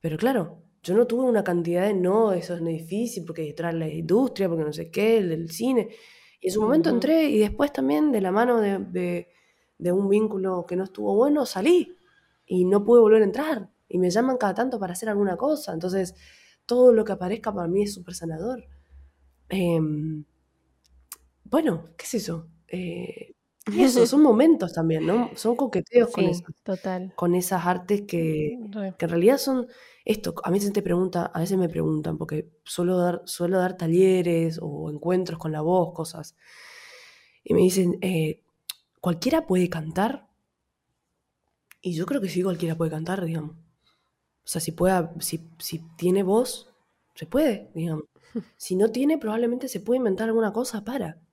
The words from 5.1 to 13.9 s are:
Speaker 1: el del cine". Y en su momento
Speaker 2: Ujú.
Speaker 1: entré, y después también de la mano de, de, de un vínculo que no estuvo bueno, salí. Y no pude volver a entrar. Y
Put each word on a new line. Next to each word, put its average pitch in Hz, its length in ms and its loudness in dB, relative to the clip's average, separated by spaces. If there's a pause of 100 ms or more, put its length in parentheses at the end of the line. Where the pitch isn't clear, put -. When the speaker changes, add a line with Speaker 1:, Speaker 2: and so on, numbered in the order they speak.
Speaker 1:
el 185 120 0
del 165 200 -6
cine". 233 380 0 (520)
Y 185 80 -4
en 180 60 -4
su 214 80 2
momento 302 280 4
Speaker 2:
Ujú. 240 60 2
Speaker 1:
entré, 311 340 4
y 220 80 2
después 214 340 2
también 294 400 2
de 220 80 2
la 190 120 0
mano 233 280 4
de, 196 180 0
de, 180 500 -6 (500)
de 175 140 0
un 196 160 2
vínculo 190 580 0
que 180 100 -4
no 185 80 -2
estuvo 202 300 -4
bueno, 277 320 4
salí. 294 500 2 (500)
Y 185 200 2
no 202 180 4
pude 233 160 8
volver 220 220 8
a 202 40 6
entrar. 226 440 -4 (180)
Y 175 100 -4